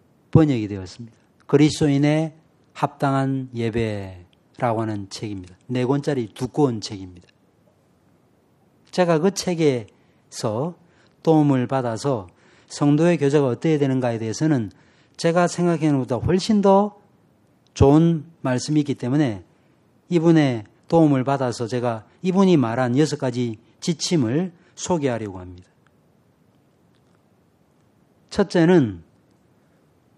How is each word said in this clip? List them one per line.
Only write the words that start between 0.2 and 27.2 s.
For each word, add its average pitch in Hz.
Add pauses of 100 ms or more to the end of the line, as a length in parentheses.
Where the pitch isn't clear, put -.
번역이 139
되었습니다. 101 (300)
그리스도인의 147 (400)
합당한 135
예배라고 110
하는 104
책입니다. 95 (100)
네 123
권짜리 135
두꺼운 127
책입니다. 92 (1600)
제가 170
그 185
책에서 143 (480)
도움을 143
받아서 120 (400)
성도의 156
교제가 143
어떻게 151
되는가에 127
대해서는 113 (460)
제가 170
생각하는 160
것보다 120
훨씬 185
더 196 (760)
좋은 156 (160)
말씀이 131
있기 139
때문에 123 (680)
이분의 156 (240)
도움을 147
받아서 123
제가 117 (160)
이분이 185
말한 120
여섯 147
가지 120 (220)
지침을 170 (240)
소개하려고 117
합니다. 90 (2500)